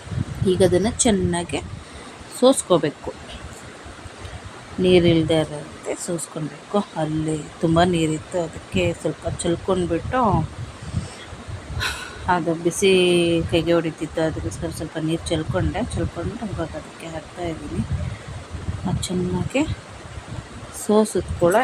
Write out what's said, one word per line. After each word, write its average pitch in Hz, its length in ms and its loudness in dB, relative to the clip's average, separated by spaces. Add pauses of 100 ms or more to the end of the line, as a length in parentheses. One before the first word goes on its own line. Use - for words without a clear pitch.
(520)
ಈಗ 175 80 2 (100)
ಅದನ್ನು 185 220 4 (140)
ಚೆನ್ನಾಗಿ 180 560 2 (800)
ಸೋಸ್ಕೋಬೇಕು, 185 680 4 (1700)
ನೀರಿಲ್ಲದೆ 170 640 8
ಇರೋಂತೆ 147 480 -8 (100)
ಸೋಸ್ಕೊಳ್ಬೇಕು. 160 760 -4 (240)
ಅಲ್ಲಿ 156 320 0 (280)
ತುಂಬ 165 160 6 (140)
ನೀರಿತ್ತು, 160 440 0 (100)
ಅದಕ್ಕೆ - 360 -2 (180)
ಸ್ವಲ್ಪ 156 220 -2 (200)
ಚೆಲ್ಕೊಂಡ್ಬಿಟ್ಟು 175 760 0 (2250)
ಅದು 165 180 2 (120)
ಬಿಸಿ 190 280 4 (580)
ಕೈಗೆ 170 260 4
ಹೊಡಿತಿತ್ತು, 165 500 -2
ಅದಕ್ಕೋಸ್ಕರ 160 520 -4
ಸ್ವಲ್ಪ 160 180 -8 (120)
ನೀರು 165 220 -2
ಚೆಲ್ಕೊಂಡೆ. 165 500 0 (140)
ಚೆಲ್ಕೊಂಡು 175 420 -2 (140)
ಇವಾಗ 165 200 -4 (100)
ಅದಕ್ಕೆ - 340 -14
ಹಾಕ್ತಾಯಿದ್ದೀನಿ. 160 680 -6 (1040)
ಅದು - 200 0
ಚೆನ್ನಾಗಿ 180 540 0 (1200)
ಸೋಸಿದ 214 420 4 (160)
ಕೂಡ, 175 220 6